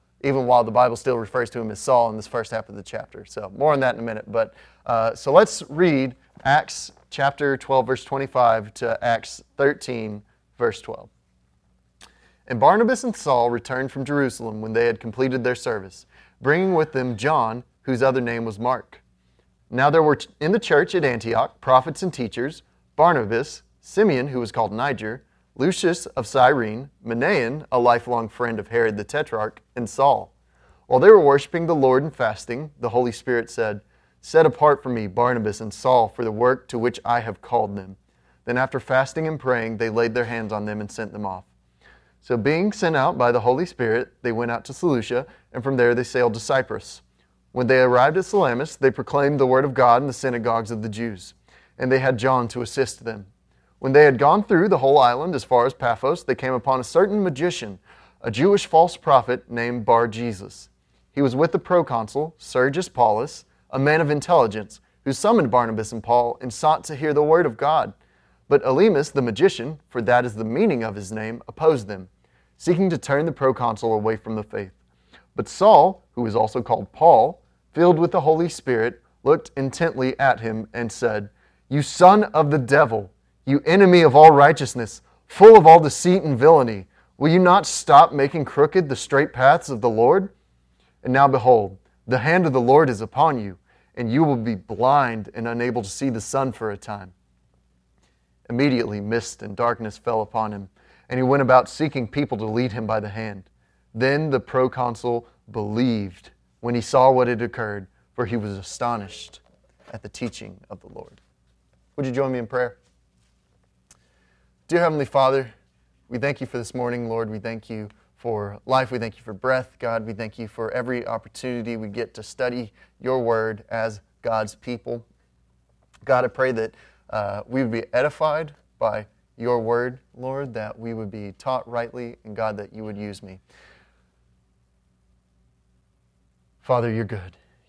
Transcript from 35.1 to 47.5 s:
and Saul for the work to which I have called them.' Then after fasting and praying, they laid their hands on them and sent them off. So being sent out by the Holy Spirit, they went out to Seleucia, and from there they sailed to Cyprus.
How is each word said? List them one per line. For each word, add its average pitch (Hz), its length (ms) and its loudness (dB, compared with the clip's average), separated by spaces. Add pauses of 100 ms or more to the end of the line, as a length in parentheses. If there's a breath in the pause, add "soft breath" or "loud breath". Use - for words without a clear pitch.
and 107 140 -12
Saul 127 340 2
for 120 160 -10
the 110 80 -4
work 123 360 0
to 123 100 -8
which 117 260 -2
I 120 160 -2
have 110 220 -12
called 110 340 -4
them.' 95 220 -16 (480)
Then 120 100 -4
after 131 240 -4
fasting 135 480 -2
and 156 100 -6
praying, 117 380 -2
they 113 140 -2
laid 113 240 0
their 120 100 -2
hands 113 260 -8
on 104 140 -6
them 107 160 -8
and 101 100 -10
sent 110 220 -12
them 104 140 -12
off. 92 180 -12 (760 soft breath)
So 123 160 -4
being 160 340 -2
sent 165 240 -2
out 135 220 0
by 123 140 2
the 120 80 0
Holy 127 260 0
Spirit, 117 560 -4
they 120 100 -4
went 117 180 -4
out 117 140 -8
to - 80 -16
Seleucia, 127 540 -2 (260 soft breath)
and 127 100 -10
from 135 140 -2
there 120 180 4
they 123 100 -2
sailed 120 280 0
to 110 80 -8
Cyprus. 117 640 -4 (500)